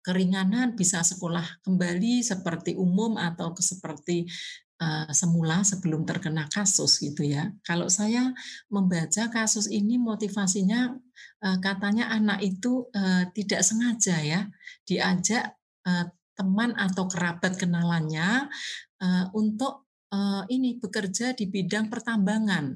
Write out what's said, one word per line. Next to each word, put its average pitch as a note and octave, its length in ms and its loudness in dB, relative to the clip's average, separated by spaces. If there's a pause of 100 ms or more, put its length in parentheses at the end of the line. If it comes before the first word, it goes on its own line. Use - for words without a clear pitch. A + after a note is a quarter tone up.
keringanan, F#3+ 720 2
bisa F3 320 2
sekolah E3+ 560 -2
kembali F#3 640 2
seperti E3+ 480 -2
umum G3 480 2
atau E3+ 320 -2
ke-, - 80 -6
seperti, E3+ 640 -2 (560)
eh, D#3 320 -2
semula E3 480 2
sebelum D#3+ 480 -2
terkena D#3 400 -4
kasus F#3+ 480 2
gitu D3 240 -4
ya. D3 400 0
Kalau F3 240 -2
saya A#3 480 0 (400)
membaca F#3 560 0
kasus A3 400 0
ini A3 320 2
motivasinya, G#3+ 960 0 (480)
eh, F#3 160 2
katanya G3+ 480 0
anak G#3+ 320 2
itu, A#3+ 560 0
eh, F#3 320 2
tidak G#3 320 -2
sengaja A3+ 640 2
ya, E3 160 0 (480)
diajak, F#3 640 0 (320)
eh, F3 200 0 (280)
teman G#3 400 0
atau F#3+ 320 0
kerabat F3 560 -2
kenalannya, E3+ 880 0 (560)
eh, F#3 200 4 (120)
untuk, G#3+ 480 0 (240)
eh, G3 400 0
ini B3+ 320 0
bekerja A3 560 -2
di G#3+ 80 -2
bidang G3+ 480 -2
pertambangan. G#3 840 0